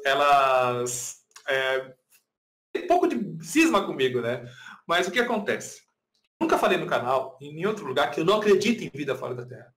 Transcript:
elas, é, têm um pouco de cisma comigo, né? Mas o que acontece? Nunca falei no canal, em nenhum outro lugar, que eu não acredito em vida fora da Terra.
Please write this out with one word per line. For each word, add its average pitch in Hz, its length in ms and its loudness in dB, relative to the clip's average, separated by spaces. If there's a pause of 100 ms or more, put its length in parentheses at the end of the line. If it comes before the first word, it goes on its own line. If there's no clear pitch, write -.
elas, 131 1120 2 (300)
é, 131 460 0 (800)
têm - 120 -6
um - 20 -10
pouco 349 200 4
de - 380 -6
cisma 320 400 2
comigo, 131 360 -2
né? 120 220 -4 (440)
Mas 180 200 2
o 190 40 -6
que 240 80 -2
acontece? 214 600 -4 (580)
Nunca - 180 2
falei 185 220 2
no 156 80 -6
canal, 127 520 -2
em 147 140 -16
nenhum 170 160 -4
outro 214 160 -6
lugar, 139 240 0
que - 100 -4
eu 160 60 0
não 202 140 4
acredito 214 440 4
em 156 60 -8
vida 135 260 -6
fora 127 200 -8
da 123 100 -12
Terra. - 320 -20